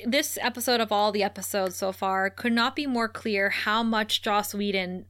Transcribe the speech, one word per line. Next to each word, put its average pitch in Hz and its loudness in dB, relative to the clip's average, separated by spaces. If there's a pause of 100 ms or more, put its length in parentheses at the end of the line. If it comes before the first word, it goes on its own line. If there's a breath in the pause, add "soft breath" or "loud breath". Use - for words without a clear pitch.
this 277 0
episode 240 0
of 220 -2
all 208 4
the 208 0
episodes 190 -2
so 190 -2
far 190 0
could 233 -2
not 233 2
be 294 -4
more 240 0
clear 202 0
how 220 0
much 220 0
Joss 208 0
Whedon 190 -2